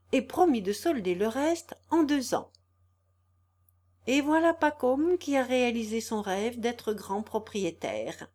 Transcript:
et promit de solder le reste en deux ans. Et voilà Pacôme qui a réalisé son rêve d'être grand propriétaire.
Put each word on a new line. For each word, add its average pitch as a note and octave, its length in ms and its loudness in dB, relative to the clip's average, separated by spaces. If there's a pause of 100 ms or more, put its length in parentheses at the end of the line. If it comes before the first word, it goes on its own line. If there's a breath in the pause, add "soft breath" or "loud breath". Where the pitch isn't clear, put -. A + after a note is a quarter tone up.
(120)
et C4 120 2
promit C4 400 2
de G3 100 -2
solder G#3 400 0
le G3 140 0
reste C#4+ 480 -2 (160)
en E4 100 4
deux C#4 320 0
ans. - 160 -2 (1600)
Et C4+ 140 4
voilà D#4+ 340 4
Pacôme D4+ 640 2
qui C#4 180 0
a C4 60 4
réalisé A#3+ 580 0
son G#3+ 220 -4
rêve G#3 360 -4
d'être A#3 340 -2
grand G3 280 -6
propriétaire. E3 1120 -6